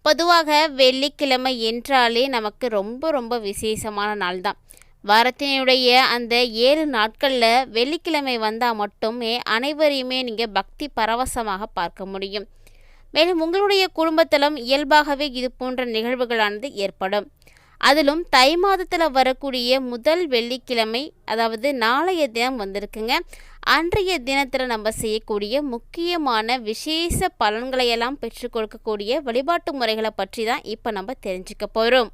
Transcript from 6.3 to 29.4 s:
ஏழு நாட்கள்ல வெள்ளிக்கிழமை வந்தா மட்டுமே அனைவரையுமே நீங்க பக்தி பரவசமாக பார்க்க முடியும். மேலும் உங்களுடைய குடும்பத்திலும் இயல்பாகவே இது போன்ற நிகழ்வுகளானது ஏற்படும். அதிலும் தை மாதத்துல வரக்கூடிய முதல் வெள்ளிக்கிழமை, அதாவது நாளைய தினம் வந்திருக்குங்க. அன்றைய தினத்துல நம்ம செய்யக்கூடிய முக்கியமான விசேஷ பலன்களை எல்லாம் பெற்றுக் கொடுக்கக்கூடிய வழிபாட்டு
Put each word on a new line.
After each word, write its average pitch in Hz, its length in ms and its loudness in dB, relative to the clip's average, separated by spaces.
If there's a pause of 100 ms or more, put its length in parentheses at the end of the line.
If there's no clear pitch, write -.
ஏழு 247 400 4
நாட்கள்ல 240 840 2
வெள்ளிக்கிழமை 277 680 -2
வந்தா 226 340 0
மட்டுமே 226 680 -4 (100)
அனைவரையுமே 262 760 0
நீங்க 226 240 -4
பக்தி 202 460 -4
பரவசமாக 220 720 -2
பார்க்க 185 400 -8
முடியும். 196 420 -8 (640)
மேலும் 330 280 2
உங்களுடைய 381 480 2
குடும்பத்திலும் 320 720 2
இயல்பாகவே 285 720 2
இது 254 220 -6
போன்ற 254 340 -6
நிகழ்வுகளானது 226 880 -2
ஏற்படும். 196 600 -4 (480)
அதிலும் 294 500 4
தை 277 340 6
மாதத்துல 359 480 0
வரக்கூடிய 254 680 0
முதல் 269 480 -2
வெள்ளிக்கிழமை, 240 840 -2 (120)
அதாவது 226 480 -2
நாளைய 277 540 0
தினம் 240 320 -4
வந்திருக்குங்க. 208 580 -6 (420)
அன்றைய 349 680 0
தினத்துல 269 400 -2
நம்ம 220 260 -2
செய்யக்கூடிய 214 680 -4
முக்கியமான 262 960 -2
விசேஷ 320 800 -2
பலன்களை 247 500 0
எல்லாம் 233 320 -2
பெற்றுக் 233 360 -10
கொடுக்கக்கூடிய 220 680 -4
வழிபாட்டு 285 520 -2